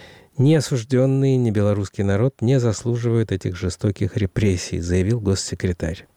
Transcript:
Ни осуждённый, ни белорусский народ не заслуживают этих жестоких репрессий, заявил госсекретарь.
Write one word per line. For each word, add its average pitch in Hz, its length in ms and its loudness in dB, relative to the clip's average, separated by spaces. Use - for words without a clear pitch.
Ни 143 180 4
осуждённый, 135 800 2
ни 120 160 2
белорусский 101 540 0
народ 101 360 0
не 123 160 2
заслуживают 117 760 0
этих 95 240 -6
жестоких 95 580 -2
репрессий, 95 640 -2
заявил 92 400 0
госсекретарь. 90 960 -4